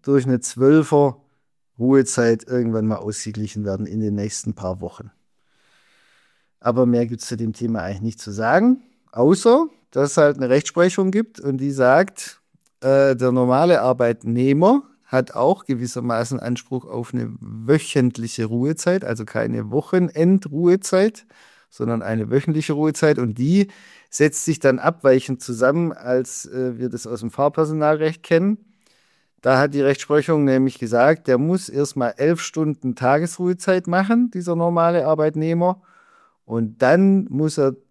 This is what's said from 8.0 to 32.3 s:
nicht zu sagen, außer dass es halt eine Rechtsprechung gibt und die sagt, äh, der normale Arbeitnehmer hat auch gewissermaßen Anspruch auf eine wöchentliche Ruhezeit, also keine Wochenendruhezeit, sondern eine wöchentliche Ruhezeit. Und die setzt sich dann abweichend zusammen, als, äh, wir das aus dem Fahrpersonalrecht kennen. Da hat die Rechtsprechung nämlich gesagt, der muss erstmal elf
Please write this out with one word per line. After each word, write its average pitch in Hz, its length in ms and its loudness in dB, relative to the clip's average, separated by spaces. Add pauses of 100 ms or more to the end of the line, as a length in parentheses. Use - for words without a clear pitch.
nicht 113 200 -8
zu 107 100 -12
sagen, 160 500 2 (300)
außer 196 560 4 (240)
dass 139 200 -2
es - 60 -2
halt 147 200 4
eine 131 120 -2
Rechtsprechung 180 640 2
gibt 220 300 -4
und 135 160 -4
die 139 140 -4
sagt, 135 720 2 (380)
äh, 135 360 4
der 127 180 0
normale 127 480 4
Arbeitnehmer 127 1000 2 (220)
hat 127 300 -2
auch 156 300 0
gewissermaßen 120 760 -4
Anspruch 123 440 -6
auf 117 300 -10
eine 117 260 -6
wöchentliche 117 1080 -2
Ruhezeit, 151 600 -2
also 117 180 -6
keine 113 480 -6
Wochenendruhezeit, 180 1500 0 (440)
sondern 117 320 -6
eine 110 280 -4
wöchentliche 151 440 -2
Ruhezeit. 151 460 0
Und 117 180 -4
die 175 300 2 (420)
setzt - 340 0
sich 160 160 -2
dann 131 200 2
abweichend 135 640 0
zusammen, 139 520 -2
als, 127 540 -6
äh, 127 300 -6
wir 123 120 -6
das 120 180 -12
aus 110 140 -10
dem 113 100 -8
Fahrpersonalrecht 156 920 -2
kennen. 190 340 0 (840)
Da 127 180 2
hat 143 160 0
die 143 60 0
Rechtsprechung 147 600 0
nämlich 131 360 0
gesagt, 123 480 2
der 127 100 4
muss 165 320 -2
erstmal 135 480 -4
elf 160 240 0